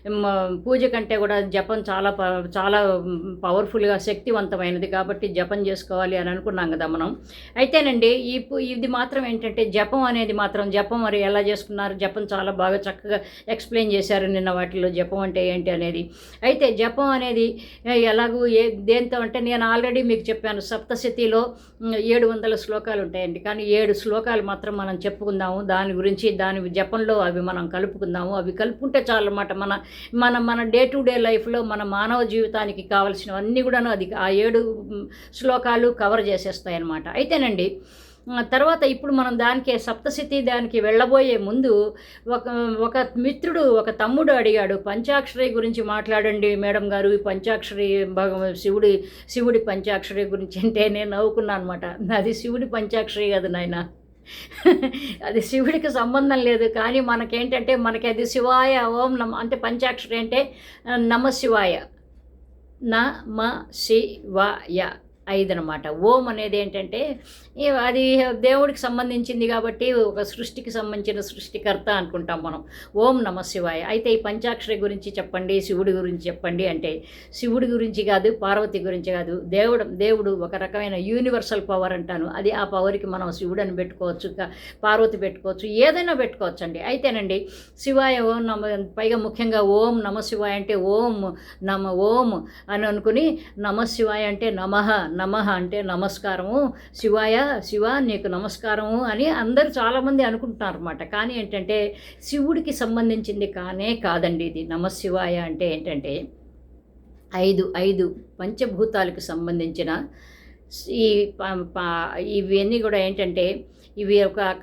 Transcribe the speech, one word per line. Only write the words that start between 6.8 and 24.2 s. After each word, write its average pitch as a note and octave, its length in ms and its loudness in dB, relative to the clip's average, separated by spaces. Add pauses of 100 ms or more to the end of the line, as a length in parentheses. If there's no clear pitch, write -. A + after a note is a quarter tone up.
మనం. E3 300 -4 (400)
అయితేనండి, C4 500 4
ఈ B3 320 2
పు-, C4 200 -6
ఇది B3 280 -4
మాత్రం A#3+ 400 -2
ఏంటంటే, A3 380 0
జపం G#3 360 2
అనేది A#3 320 2
మాత్రం, G3+ 380 0
జపం G3+ 320 0
మరి G#3 160 2
ఎలా G3+ 220 2
చేసుకున్నారు, G3+ 520 -2
జపం G3 400 -4
చాలా G3 180 -2
బాగా F#3 240 2
చక్కగా G3 440 -4 (300)
ఎక్స్‌ప్లెయిన్ A3 440 0
చేశారు G3 320 2
నిన్న F#3+ 260 0
వాటిలో F3+ 380 0
జపం F3+ 280 -2
అంటే F#3 300 0
ఏంటి F3+ 240 -2
అనేది. E3+ 380 -4 (340)
అయితే B3+ 340 4
జపం A#3 260 0
అనేది, B3 580 0 (260)
ఏ, A#3+ 120 4
ఎలాగూ A#3 460 2
ఏ, A3+ 300 4
దేంతో A#3+ 440 2
అంటే, A3+ 200 -4
నేను A#3 360 0
already B3 320 0
మీకు A3 140 2
చెప్పాను, A3 380 -4
సప్తశతిలో, A3+ 960 -2 (260)
ఉమ్, A3+ 140 -2
ఏడు A#3 320 4
వందల A3 280 0
శ్లోకాలు G#3+ 460 -4
ఉంటాయండి. F3+ 380 -4
కానీ G#3 260 -6
ఏడు G#3 280 4
శ్లోకాలు A3 480 0